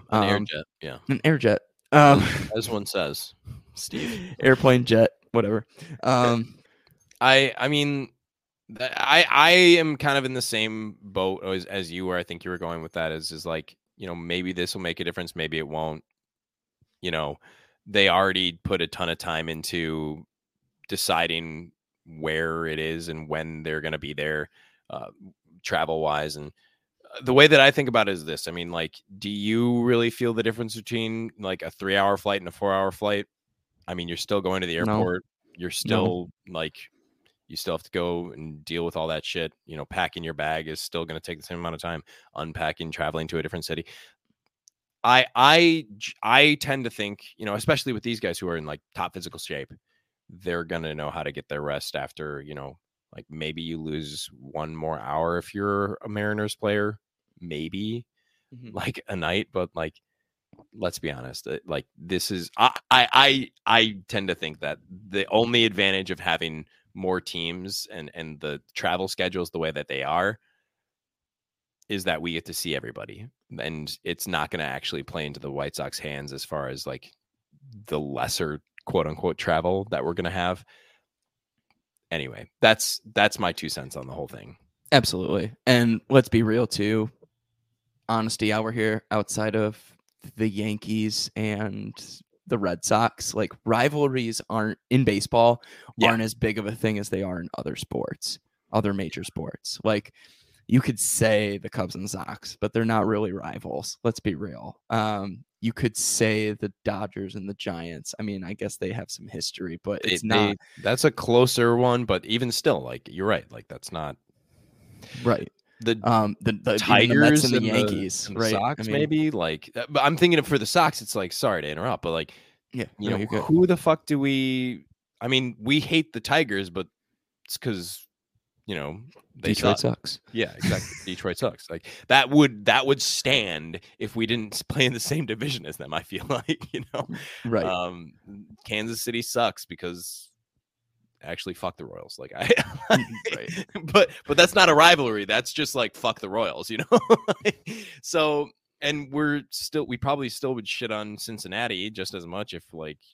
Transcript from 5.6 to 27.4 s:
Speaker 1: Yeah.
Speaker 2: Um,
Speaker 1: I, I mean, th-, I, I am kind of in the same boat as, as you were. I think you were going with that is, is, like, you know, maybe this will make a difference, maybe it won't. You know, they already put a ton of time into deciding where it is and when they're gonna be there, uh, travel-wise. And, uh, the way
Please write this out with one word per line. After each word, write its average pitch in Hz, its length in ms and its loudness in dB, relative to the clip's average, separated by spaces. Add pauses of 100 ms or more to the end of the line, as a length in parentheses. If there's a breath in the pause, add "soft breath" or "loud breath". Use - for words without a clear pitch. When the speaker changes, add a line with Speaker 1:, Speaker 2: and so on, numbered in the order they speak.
Speaker 1:
Yeah. 123 300 4
Speaker 2:
Um, 113 260 -4 (600 soft breath)
Speaker 1:
I, 135 380 6
I 127 100 0
mean, 143 400 0 (680)
th-, 123 200 -4
I, 156 340 6
I 151 200 8
am 170 460 8
kind 139 200 2
of 135 80 0
in 131 100 -2
the 123 80 -2
same 110 600 -2
boat 95 420 -2
as, 92 220 -4
as 95 260 -6
you 92 140 -6
were. 90 100 0
I 87 60 -2
think 85 220 -10
you 90 60 -6
were 90 80 -6
going 85 240 -6
with 80 100 -12
that 80 200 -4
is, 80 200 -8
is, 78 120 -12
like, 80 320 -8 (200)
you 95 100 -14
know, 87 80 -8
maybe 87 380 -4
this 87 220 -4
will 98 80 -8
make 85 180 -4
a 90 40 -4
difference, 85 320 -8
maybe 80 220 -4
it 76 100 -6
won't. 78 340 -4 (1000)
You 90 80 -4
know, 78 260 -4 (500 soft breath)
they 101 220 4
already 92 440 4 (120)
put 95 160 0
a 82 60 0
ton 85 240 -4
of 82 80 -4
time 82 300 -6
into 80 760 -6 (640)
deciding 82 840 -2 (340)
where 80 600 -4
it 78 120 -6
is 80 300 -6
and 78 200 -10
when 78 340 -6
they're 78 180 -4
gonna 78 180 -6
be 73 160 -10
there, 76 340 -4 (400 soft breath)
uh, - 180 -12 (560)
travel-wise. 78 720 -2
And, 73 140 -14 (640)
uh, 117 80 -14
the 127 120 0
way 143 120 10